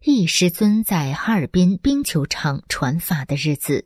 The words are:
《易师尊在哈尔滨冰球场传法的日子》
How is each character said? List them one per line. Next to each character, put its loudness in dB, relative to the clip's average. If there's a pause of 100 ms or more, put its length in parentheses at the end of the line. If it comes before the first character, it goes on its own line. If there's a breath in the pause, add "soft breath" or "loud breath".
《易 2
师 2
尊 2
在 -2
哈 -2
尔 2
滨 2
冰 0
球 -2
场 -4
传 -2
法 -4
的 -4
日 -2
子》 -2